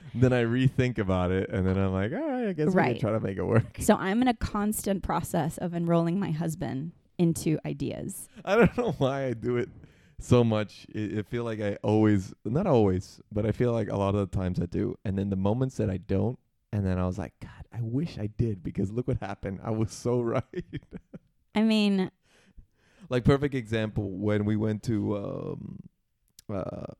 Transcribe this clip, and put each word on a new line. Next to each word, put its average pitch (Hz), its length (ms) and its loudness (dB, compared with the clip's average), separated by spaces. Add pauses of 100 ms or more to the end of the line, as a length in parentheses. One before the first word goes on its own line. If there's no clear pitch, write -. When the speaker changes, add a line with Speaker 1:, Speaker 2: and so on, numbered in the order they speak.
Speaker 1:
<laughs> 120 80 -12
Then 123 180 6
I 120 100 4
rethink 123 540 2
about 92 340 2
it, 95 180 0
and 95 160 0
then 95 120 2
I'm 98 160 2
like, 98 180 0
"All 285 160 -4
right, 254 220 -2
I 185 40 -4
guess 151 160 0
we 175 40 2
Speaker 2:
Right. 165 220 4
Speaker 1:
can - 60 -6
try 107 100 0
to 110 100 0
make 98 160 -4
it 92 60 -4
work." 107 360 2
Speaker 2:
So - 160 6
I'm 190 260 0
in 262 60 4
a 247 60 2
constant - 680 -2
process 160 560 -2
of 170 160 -6
enrolling 170 460 2
my 196 120 -2
husband 151 600 -4 (260)
into 160 480 2
ideas. 147 640 -8 (100)
Speaker 1:
<laughs> 202 80 -18
I 196 120 2
don't 233 200 6
know 233 200 0
why 135 300 0
I 123 60 -2
do 120 220 -2
it 120 140 -2 (500)
so 120 240 4
much. 107 500 -2
I, 107 260 -4
I - 20 -2
feel 120 240 -6
like 110 160 -6
I 101 220 -2
always, 107 500 4 (100)
not 147 240 0
always, 101 540 2 (100)
but 107 140 -2
I 107 80 0
feel 123 180 2
like 110 180 0
a 107 80 -4
lot 98 160 2
of 101 160 0
the - 80 -8
times 90 220 -2
I 85 60 0
do. 92 400 -2
And 95 120 -2
then 98 120 -2
the 95 80 0
moments 117 400 0
that 107 120 0
I 95 80 -2
don't, 98 400 -2 (360)
and 101 120 0
then 92 140 0
I 92 60 0
was 90 120 -2
like, 87 220 -8
"God, - 320 -18
I 107 100 -8
wish 123 360 -4
I 107 100 -6
did, 107 340 -2
because - 300 -4
look 120 160 -2
what 123 140 -2
happened. 98 420 -8
I 113 80 -4
was 110 220 -2
so 123 280 -2
<laughs> 113 140 -2
right." 151 300 -6 (920)
Speaker 2:
I 214 80 4
mean, 208 480 2 (960)
Speaker 1:
Like, 127 140 0
perfect 139 320 4
example, 107 540 -2
when 104 340 0
we 107 140 2
went 107 260 -2
to, 104 340 0
um, 90 640 -8 (680)
uh, - 360 -6 (140)